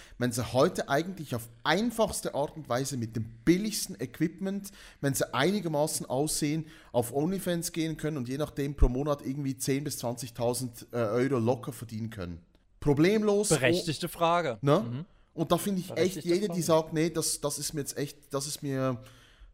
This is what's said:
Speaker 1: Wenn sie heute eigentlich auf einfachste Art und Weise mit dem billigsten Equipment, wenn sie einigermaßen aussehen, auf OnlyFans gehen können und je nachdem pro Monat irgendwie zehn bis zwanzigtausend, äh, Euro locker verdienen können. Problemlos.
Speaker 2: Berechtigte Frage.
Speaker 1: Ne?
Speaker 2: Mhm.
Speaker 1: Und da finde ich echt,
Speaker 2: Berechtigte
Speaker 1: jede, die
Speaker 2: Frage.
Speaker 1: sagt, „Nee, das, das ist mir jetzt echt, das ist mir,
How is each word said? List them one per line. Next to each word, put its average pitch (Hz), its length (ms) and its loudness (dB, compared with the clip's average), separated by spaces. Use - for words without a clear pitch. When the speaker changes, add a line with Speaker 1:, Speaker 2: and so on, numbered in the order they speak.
Speaker 1:
Wenn 123 140 0
sie 117 200 -4
heute 175 360 4
eigentlich 156 460 -2
auf 113 140 -6
einfachste 214 680 0
Art 143 220 -2
und 151 120 -14
Weise 135 280 -2
mit 113 200 -4
dem 110 80 -2
billigsten 190 560 2
Equipment, 180 680 -4
wenn 139 140 2
sie - 180 -2
einigermaßen 156 760 0
aussehen, 156 600 -2
auf 120 220 0
OnlyFans 170 580 -2
gehen 160 240 -2
können 156 220 -4
und 120 100 -6
je 135 100 -4
nachdem 143 360 -2
pro 139 140 6
Monat 143 360 0
irgendwie 135 320 -4
zehn 139 280 0
bis 143 140 -6
zwanzigtausend, 120 960 -4
äh, 117 40 -4
Euro 123 420 2
locker 113 340 0
verdienen 113 380 -8
können. 87 300 -8
Problemlos. 202 680 4
Speaker 2:
Berechtigte 160 600 2
Frage. 165 520 0
Speaker 1:
Ne? 143 200 6
Speaker 2:
Mhm. 120 240 -6
Speaker 1:
Und 160 180 0
da 170 40 4
finde 190 240 0
ich 165 100 -8
echt, 117 60 -8
Speaker 2:
Berechtigte 175 320 0
Speaker 1:
jede, 175 120 4
die 208 80 -2
Speaker 2:
Frage. 175 140 -2
Speaker 1:
sagt, 160 300 4
„Nee, 165 180 2
das, 160 300 -2
das 143 180 -4
ist 151 140 -6
mir 151 80 -4
jetzt - 160 -8
echt, 143 220 -6
das 135 120 -2
ist - 160 -8
mir, 131 400 -2